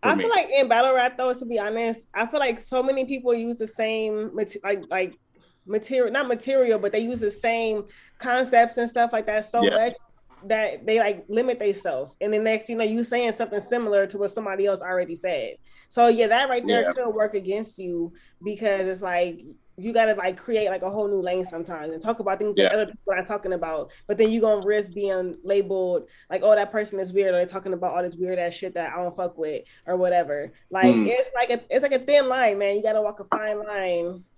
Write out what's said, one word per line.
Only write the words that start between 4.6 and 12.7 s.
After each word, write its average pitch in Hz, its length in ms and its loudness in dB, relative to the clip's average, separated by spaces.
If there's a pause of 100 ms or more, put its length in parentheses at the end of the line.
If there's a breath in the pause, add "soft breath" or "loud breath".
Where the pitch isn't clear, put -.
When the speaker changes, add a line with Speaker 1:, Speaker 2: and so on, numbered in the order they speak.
Speaker 1:
like, 196 260 -2
like, 185 240 -2 (520 soft breath)
material, 220 460 0
not 269 160 0
material, 247 520 2
but 202 140 -2
they - 80 2
use 233 180 -4
the 208 120 -2
same 226 540 -2 (320 soft breath)
concepts 247 600 4
and 233 120 -2
stuff 233 220 0
like 220 140 -2
that 214 200 -2
so 233 180 0
Speaker 2:
Yeah. 196 120 6
Speaker 1:
much 233 180 2 (520)
that 208 400 -2
they, 220 140 4
like, 208 280 0
limit 240 320 0
themselves. 175 640 -2
And 208 120 -2
the 214 60 2
next, 220 300 0
you 226 80 -4